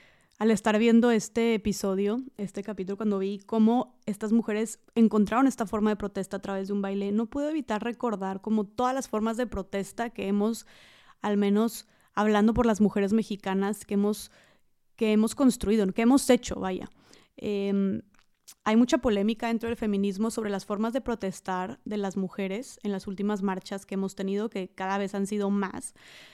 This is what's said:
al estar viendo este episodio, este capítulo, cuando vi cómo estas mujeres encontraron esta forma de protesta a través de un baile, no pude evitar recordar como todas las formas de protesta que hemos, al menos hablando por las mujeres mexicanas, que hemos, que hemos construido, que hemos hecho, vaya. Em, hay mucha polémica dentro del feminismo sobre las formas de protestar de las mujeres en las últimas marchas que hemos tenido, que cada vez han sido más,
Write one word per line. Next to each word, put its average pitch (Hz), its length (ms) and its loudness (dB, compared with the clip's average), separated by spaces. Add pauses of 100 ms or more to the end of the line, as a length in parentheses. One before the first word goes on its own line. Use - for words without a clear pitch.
(380)
al 220 120 2
estar 214 280 2
viendo 233 320 6
este 226 440 0
episodio, 202 680 -2 (160)
este 202 240 -8
capítulo, 196 340 -8
cuando 208 220 0
vi 196 280 -4
cómo 226 600 2
estas 214 260 -4
mujeres 220 480 -2 (140)
encontraron 220 520 4
esta 240 200 0
forma 214 240 0
de 214 60 0
protesta 202 420 -6
a 196 40 -12
través 196 240 -6
de 196 60 -6
un 202 100 -2
baile, 196 300 -4
no 220 140 0
pude 285 240 -4
evitar 240 340 -4
recordar 202 560 -4
como 214 240 0
todas 247 300 -2
las 269 120 -4
formas 220 300 -2
de 247 100 -2
protesta 202 640 -6
que 202 160 -8
hemos, 208 400 0 (540)
al 208 160 0
menos 202 500 2 (280)
hablando 214 400 4
por 240 100 4
las 220 160 2
mujeres 202 320 2
mexicanas, 196 720 -2
que - 100 -4
hemos, 202 360 0 (680)
que 220 160 2
hemos 214 220 4
construido, 220 580 2
que 226 100 -2
hemos 262 280 6
hecho, 247 240 2
vaya. 190 340 -6 (480)
Em, 202 640 0 (640)
hay 220 140 2
mucha 247 220 6
polémica 220 500 0
dentro 233 200 -2
del 233 80 -4
feminismo 202 540 -2
sobre 220 200 -4
las 196 140 -4
formas 220 280 -2
de 262 80 -2
protestar 190 840 -6
de 214 120 -6
las 196 200 -4
mujeres 196 680 -6
en 208 100 -4
las 190 140 -6
últimas 202 360 -4
marchas 196 440 -6
que - 80 -8
hemos 196 200 -4
tenido, 196 360 -4
que 185 180 -8
cada 190 300 -6
vez 196 160 -4
han 196 120 -2
sido 202 240 -2
más, 202 440 -4 (400)